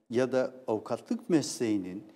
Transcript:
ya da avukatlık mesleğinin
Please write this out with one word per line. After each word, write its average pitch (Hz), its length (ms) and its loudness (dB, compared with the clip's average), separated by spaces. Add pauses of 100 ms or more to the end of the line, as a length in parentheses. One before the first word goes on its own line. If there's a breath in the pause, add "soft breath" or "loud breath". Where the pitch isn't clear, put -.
(100)
ya 123 220 2
da 127 220 0 (120)
avukatlık 117 640 -2
mesleğinin 107 720 0 (120)